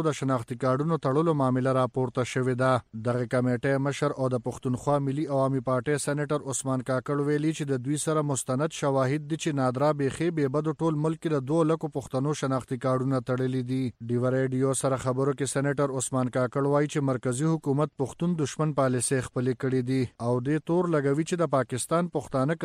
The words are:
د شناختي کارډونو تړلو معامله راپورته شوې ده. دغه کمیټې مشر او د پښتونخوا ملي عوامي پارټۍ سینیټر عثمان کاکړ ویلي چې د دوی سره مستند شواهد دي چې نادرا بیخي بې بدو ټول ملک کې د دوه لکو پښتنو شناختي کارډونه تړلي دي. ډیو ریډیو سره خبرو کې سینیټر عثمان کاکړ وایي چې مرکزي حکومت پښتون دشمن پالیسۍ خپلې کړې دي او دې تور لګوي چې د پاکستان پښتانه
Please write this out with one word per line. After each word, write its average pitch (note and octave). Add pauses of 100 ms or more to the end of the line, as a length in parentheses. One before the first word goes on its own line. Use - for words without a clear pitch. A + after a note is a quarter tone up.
د D3+
شناختي C3
کارډونو C#3+
تړلو D#3
معامله C3
راپورته B2+
شوې B2+
ده. C3 (380)
دغه B2
کمیټې B2+
مشر C#3
او C3
د A#2+
پښتونخوا C3
ملي C#3
عوامي C3+
پارټۍ C3
سینیټر D3
عثمان C3
کاکړ C#3+
ویلي D3+
چې D#3+
د C3
دوی D3
سره D#3
مستند C3+
شواهد C#3
دي -
چې D3+
نادرا C3
بیخي C#3+
بې D3
بدو D3+
ټول D#3+
ملک D#3+
کې E3+
د C3+
دوه E3
لکو D#3+
پښتنو C#3
شناختي C3
کارډونه C3 (100)
تړلي B2+ (100)
دي. C3 (300)
ډیو B2
ریډیو C3 (100)
سره C3
خبرو C3+
کې C3+
سینیټر C#3
عثمان B2+
کاکړ B2+ (120)
وایي D3
چې C#3+
مرکزي C3
حکومت D3 (120)
پښتون E3+
دشمن D#3
پالیسۍ B2+
خپلې B2+ (120)
کړې C3 (100)
دي C3 (200)
او A#2+
دې D3
تور F3
لګوي C#3+
چې F3+ (100)
د C#3+
پاکستان D#3+
پښتانه C#3